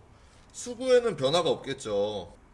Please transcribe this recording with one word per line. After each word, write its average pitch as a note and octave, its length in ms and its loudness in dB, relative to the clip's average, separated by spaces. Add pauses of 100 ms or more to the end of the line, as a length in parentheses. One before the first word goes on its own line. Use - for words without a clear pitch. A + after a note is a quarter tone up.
(520)
수구에는 A#3+ 640 2
변화가 D3 340 2
없겠죠. G#2 840 -2 (200)